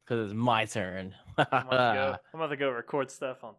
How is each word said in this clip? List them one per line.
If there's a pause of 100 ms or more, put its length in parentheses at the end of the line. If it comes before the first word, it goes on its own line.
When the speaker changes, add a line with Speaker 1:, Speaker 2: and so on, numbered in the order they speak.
Speaker 1:
'Cause
it's
my
turn. (120)
<laughs> (140)
Speaker 2:
I'm
about
to
go, (160)
I'm
about
to
go
record
stuff
on